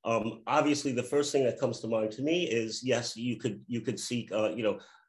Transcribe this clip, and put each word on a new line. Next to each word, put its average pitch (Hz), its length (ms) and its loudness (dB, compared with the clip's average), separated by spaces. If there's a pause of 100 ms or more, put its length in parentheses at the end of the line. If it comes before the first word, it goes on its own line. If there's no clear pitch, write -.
Um, 113 420 0
obviously, 143 460 4
the 123 120 0
first 143 280 2
thing 135 140 4
that 113 140 0
comes 120 200 -2
to 113 80 -6
mind 110 240 0
to 131 100 -10
me 170 260 2
is, 113 360 -2
yes, 120 320 0
you 117 220 -4
could, 110 300 -4
you 117 140 -2
could 110 180 -4
seek, 120 320 -6
uh, 107 180 2
you 110 140 -4
know, 101 160 2 (300)